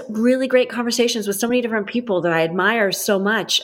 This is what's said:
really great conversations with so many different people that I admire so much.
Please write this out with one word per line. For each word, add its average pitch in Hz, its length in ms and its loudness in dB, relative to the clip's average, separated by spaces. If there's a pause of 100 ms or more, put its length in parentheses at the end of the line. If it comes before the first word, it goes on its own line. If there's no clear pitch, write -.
really 247 400 2
great 254 220 2
conversations 233 580 -2
with 196 100 -4
so 233 100 -2
many 247 140 2
different 214 260 -4
people 220 340 -2
that 170 100 0
I 165 120 2
admire 185 480 0
so 196 260 0
much. 196 460 0